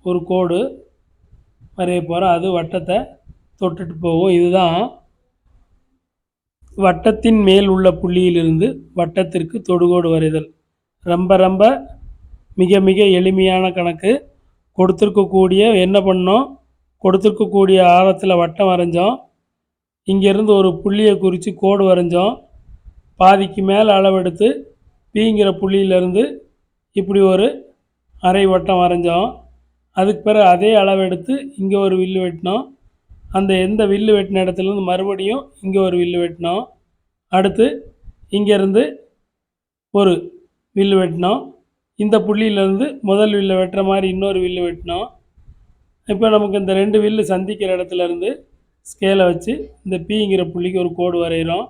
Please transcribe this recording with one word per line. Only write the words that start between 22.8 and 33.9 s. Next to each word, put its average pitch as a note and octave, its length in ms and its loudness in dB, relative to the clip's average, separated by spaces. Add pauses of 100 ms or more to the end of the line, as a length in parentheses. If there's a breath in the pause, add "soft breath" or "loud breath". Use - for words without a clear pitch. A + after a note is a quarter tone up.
பாதிக்கு G3 480 2
மேல G#3 280 4
அளவெடுத்து F#3+ 500 0 (680)
P-ங்கிற G#3 360 2 (120)
புள்ளியிலேருந்து F#3+ 600 0 (800)
இப்படி G3 220 0 (100)
ஒரு G3 160 2 (800)
அரை G3 240 2
வட்டம் F#3 320 0
வரைஞ்சோம். F3 420 0 (720)
அதுக்கு G3 260 0
பிறகு G#3 280 4
அதே F#3 160 2 (100)
அளவெடுத்து F#3+ 540 -2 (260)
இங்க F#3+ 240 -2
ஒரு F#3+ 160 0
வில்லு F#3 240 -2
வெட்டினோம். F3+ 400 -6 (760)
அந்த G3 140 0 (160)
எந்த G#3+ 140 -2 (100)